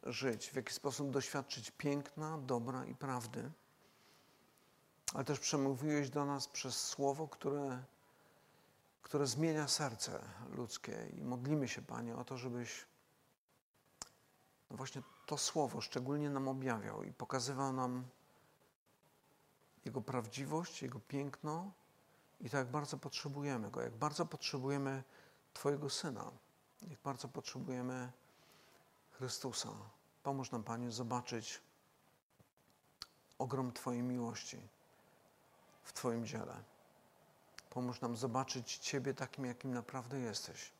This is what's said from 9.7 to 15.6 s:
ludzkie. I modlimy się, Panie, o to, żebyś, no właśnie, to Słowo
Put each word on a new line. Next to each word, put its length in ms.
ludzkie. 680
I 80
modlimy 440
się, 140
Panie, 340
o 80
to, 140
żebyś, 480
no 60
właśnie, 260
to 120
Słowo 420